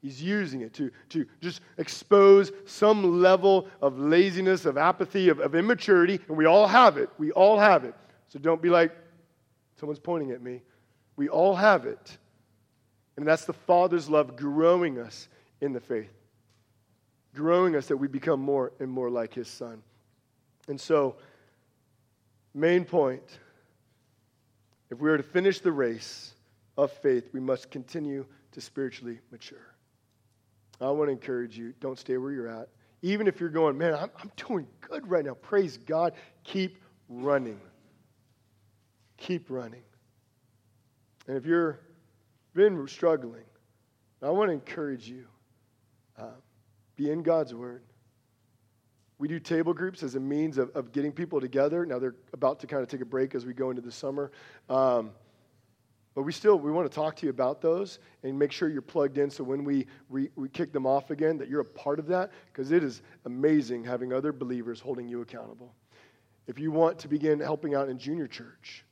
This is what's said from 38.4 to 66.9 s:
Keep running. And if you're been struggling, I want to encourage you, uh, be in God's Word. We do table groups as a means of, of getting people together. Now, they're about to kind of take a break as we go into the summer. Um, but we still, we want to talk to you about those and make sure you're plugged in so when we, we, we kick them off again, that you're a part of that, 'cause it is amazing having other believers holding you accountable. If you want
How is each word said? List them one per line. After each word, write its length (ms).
Keep 320
running. 320
And 80
if 80
you're 360
been 340
struggling, 560
I 80
want 180
to 60
encourage 520
you, 200
uh, 140
be 140
in 120
God's 320
Word. 280
We 100
do 100
table 360
groups 280
as 120
a 60
means 360
of, 180
of 180
getting 200
people 300
together. 420
Now, 140
they're 180
about 280
to 60
kind 160
of 60
take 140
a 20
break 300
as 100
we 80
go 160
into 140
the 100
summer. 400
Um, 400
but 80
we 100
still, 260
we 140
want 180
to 40
talk 220
to 100
you 40
about 300
those 400
and 120
make 140
sure 180
you're 140
plugged 340
in 140
so 140
when 180
we, 240
we, 260
we 140
kick 240
them 120
off 260
again, 280
that 100
you're 120
a 40
part 360
of 80
that, 240
'cause 200
it 100
is 200
amazing 580
having 280
other 200
believers 480
holding 260
you 140
accountable. 520
If 100
you 140
want 280